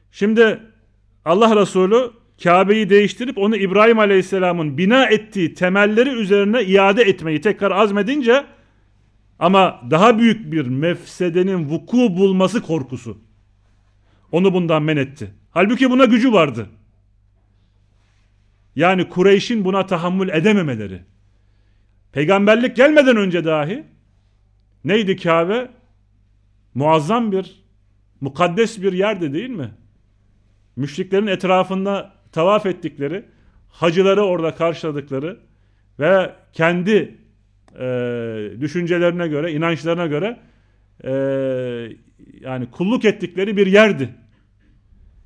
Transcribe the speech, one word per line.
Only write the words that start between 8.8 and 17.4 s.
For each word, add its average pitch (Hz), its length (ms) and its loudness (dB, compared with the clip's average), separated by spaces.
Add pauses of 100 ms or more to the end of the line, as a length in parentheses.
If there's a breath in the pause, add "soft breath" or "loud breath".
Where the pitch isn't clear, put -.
ama 185 420 2 (100)
daha 214 280 4
büyük 220 320 0
bir 156 160 -4
mefsedenin 175 1000 -4
vuku 165 280 -4
bulması 190 640 2
korkusu 131 560 -8 (1120)
onu 185 220 2
bundan 165 300 0
men 156 140 0
etti. 127 360 -6 (180)
Halbuki 220 380 2
buna 254 160 4
gücü 233 280 2
vardı. 131 360 0 (2000)